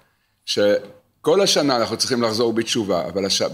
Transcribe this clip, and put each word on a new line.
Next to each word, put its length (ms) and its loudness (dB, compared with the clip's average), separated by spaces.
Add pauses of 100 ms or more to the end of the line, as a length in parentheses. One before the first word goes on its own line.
(440)
שכל 960 0
השנה 360 2
אנחנו 200 -2
צריכים 260 -2
לחזור 300 0
בתשובה, 560 -2
אבל 180 -2
הש-, 160 -2 (120)